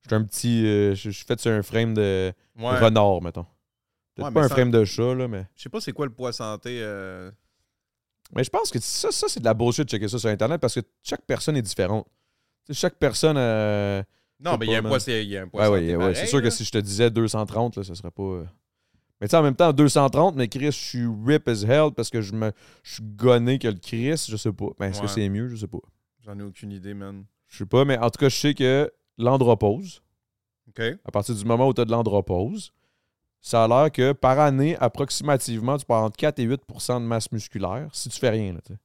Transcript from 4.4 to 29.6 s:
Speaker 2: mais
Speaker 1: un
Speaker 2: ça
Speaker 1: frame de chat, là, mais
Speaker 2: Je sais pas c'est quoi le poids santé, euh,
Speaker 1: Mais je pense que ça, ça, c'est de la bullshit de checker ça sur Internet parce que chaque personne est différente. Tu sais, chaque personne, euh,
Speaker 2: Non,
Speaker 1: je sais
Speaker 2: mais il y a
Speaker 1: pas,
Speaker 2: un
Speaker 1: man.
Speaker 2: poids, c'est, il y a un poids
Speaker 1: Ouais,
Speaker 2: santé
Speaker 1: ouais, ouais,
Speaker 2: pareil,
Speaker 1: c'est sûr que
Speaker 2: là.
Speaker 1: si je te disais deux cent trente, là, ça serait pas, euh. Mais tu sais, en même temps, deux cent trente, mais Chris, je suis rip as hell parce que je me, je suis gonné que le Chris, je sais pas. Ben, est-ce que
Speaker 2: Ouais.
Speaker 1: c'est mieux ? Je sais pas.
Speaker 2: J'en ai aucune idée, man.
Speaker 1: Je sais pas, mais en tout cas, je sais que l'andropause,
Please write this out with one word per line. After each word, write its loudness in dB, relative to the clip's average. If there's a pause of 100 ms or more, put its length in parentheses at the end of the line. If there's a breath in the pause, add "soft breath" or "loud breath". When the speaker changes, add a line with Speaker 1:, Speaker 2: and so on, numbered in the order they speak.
Speaker 2:
mais 4
Speaker 1:
un 4
Speaker 2:
ça -6
Speaker 1:
frame 4
de 6
chat, -2
là, -4
mais -8 (100)
Speaker 2:
Je -20
sais -16
pas -10
c'est -10
quoi -8
le -8
poids -8
santé, -10
euh, -12 (1040)
Speaker 1:
Mais 0
je -6
pense -2
que -4
ça, -4
ça, -4
c'est -4
de -2
la 4
bullshit 0
de -6
checker -6
ça -6
sur -2
Internet 0
parce 0
que -2 (220)
chaque -10
personne -2
est 0
différente. -4 (600)
Tu -10
sais, -8
chaque 0
personne, 2
euh, 0 (360)
Speaker 2:
Non, -6
Speaker 1:
je 2
sais -2
Speaker 2:
mais -4
il 0
y 2
a -
Speaker 1:
pas, 2
Speaker 2:
un 0
Speaker 1:
man. -2
Speaker 2:
poids, 2
c'est, -4
il -8
y -6
a -8
un -14
poids -2
Speaker 1:
Ouais, 6 (120)
Speaker 2:
santé 2
Speaker 1:
ouais, 0
ouais, 2
Speaker 2:
pareil, 2
Speaker 1:
c'est -2
sûr 2
que -2
Speaker 2:
là. 4
Speaker 1:
si -4
je -6
te -4
disais 2
deux 0
cent -2
trente, -4
là, -8
ça -12
serait -12
pas, -12
euh. -6 (760)
Mais -4
tu -4
sais, 6
en 6
même 2
temps, 6
deux 6
cent 4
trente, 2
mais 0
Chris, -6
je 2
suis -6 (180)
rip 2
as 0
hell 4
parce -4
que -2
je -6
me, -2 (300 soft breath)
je -18
suis -14
gonné 2
que -2
le -4
Chris, -4
je -8
sais -2
pas. -8 (120)
Ben, -4
est-ce -8
que -4
Speaker 2:
Ouais. -4
Speaker 1:
c'est -2
mieux ? -4
Je -12
sais -8
pas. -10 (440)
Speaker 2:
J'en -16
ai -12
aucune -14
idée, -12
man. -14 (240)
Speaker 1:
Je -20
sais -8
pas, 6
mais 2
en 2
tout -16
cas, 4
je 2
sais 2
que 2 (260)
l'andropause, 2 (680)